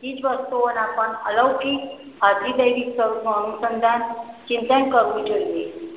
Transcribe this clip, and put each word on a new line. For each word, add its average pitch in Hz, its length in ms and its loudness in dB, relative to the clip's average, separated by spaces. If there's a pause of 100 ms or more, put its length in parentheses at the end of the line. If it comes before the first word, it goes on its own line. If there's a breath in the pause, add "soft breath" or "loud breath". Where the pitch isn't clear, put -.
ચીજ 262 240 -6
વસ્તુઓના 240 680 0
પણ 220 180 0
અલૌકિક 240 680 2 (420)
અધિદૈવિક 247 720 2
સ્વરૂપનું 220 380 0
અનુસંધાન, 226 800 0 (340)
ચિંતન 254 420 2
કરવું 233 360 2
જોઈએ. - 480 -2 (240)